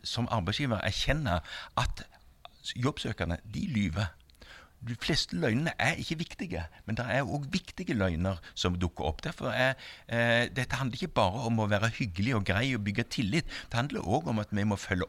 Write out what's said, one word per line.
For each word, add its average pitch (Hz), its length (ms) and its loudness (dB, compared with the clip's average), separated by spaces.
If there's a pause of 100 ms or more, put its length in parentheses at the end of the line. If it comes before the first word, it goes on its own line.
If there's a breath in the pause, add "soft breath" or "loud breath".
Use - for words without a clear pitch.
som 120 260 0
arbeidsgiver 110 540 0
erkjenne 117 560 0 (340 loud breath)
at - 300 0 (720)
jobbsøkerne, 113 600 -2 (160)
de 196 140 -2
lyver. 101 380 0 (840 loud breath)
De 120 80 -4
fleste - 400 0
løgnene 151 440 2
er 139 160 2
ikke - 220 -4
viktige, 156 460 -6 (220 soft breath)
men - 100 -4
det 120 140 -2
er 127 140 2
også 143 280 -4
viktige 180 420 -4
løgner 92 440 2 (180 loud breath)
som 90 240 0
dukker 90 260 0
opp. 80 180 -2
Derfor - 280 -4
er, 127 220 4 (340 loud breath)
eh, 117 420 4
dette 127 260 -2
handler 123 200 0
ikke - 180 -4
bare 110 340 4
om 113 120 4
å 107 80 2
være 104 220 4
hyggelig 107 460 0
og 98 100 2
grei 117 300 2
og 104 80 -2
bygge 104 200 0
tillit. 123 420 0 (240 loud breath)
Det - 40 -8
handler 127 280 0
også 175 280 2
om 113 100 0
at 104 120 -2
vi 101 120 2
må 107 120 2
følge 90 340 0